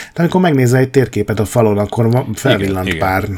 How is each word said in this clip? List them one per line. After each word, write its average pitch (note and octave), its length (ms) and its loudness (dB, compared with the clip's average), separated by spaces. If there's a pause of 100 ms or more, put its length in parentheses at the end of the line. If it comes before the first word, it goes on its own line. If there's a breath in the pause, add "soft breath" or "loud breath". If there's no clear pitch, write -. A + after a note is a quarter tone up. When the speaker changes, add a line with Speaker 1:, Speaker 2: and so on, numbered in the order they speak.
(160 loud breath)
Speaker 1:
De E3 60 -4
amikor F3+ 200 2
megnézel C3 400 2
egy C3 100 0
térképet A2 480 0
a G#2+ 60 0
falon, G#2+ 340 2
akkor A2+ 280 -2
ma-, B2 280 0
felvillant G2 520 -2
Speaker 2:
Igen, F2+ 100 -2
igen. F#2+ 120 -2
Speaker 1:
pár. F#2+ 160 -2 (140)